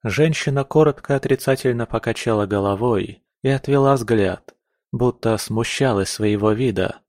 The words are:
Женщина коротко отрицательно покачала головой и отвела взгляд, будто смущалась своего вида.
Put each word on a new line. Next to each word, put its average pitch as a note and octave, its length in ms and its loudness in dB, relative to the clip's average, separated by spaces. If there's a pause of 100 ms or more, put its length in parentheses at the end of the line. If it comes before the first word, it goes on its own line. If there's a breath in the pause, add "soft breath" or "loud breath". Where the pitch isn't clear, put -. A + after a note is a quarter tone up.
Женщина C#3 600 0
коротко D3+ 500 2
отрицательно C3 720 0
покачала A2 600 -2
головой G2+ 760 -2 (200)
и C3 60 0
отвела C#3 460 2
взгляд, G#2+ 640 0 (340)
будто A#2 460 0
смущалась A2 720 -2
своего G#2 420 0
вида. G#2+ 580 -2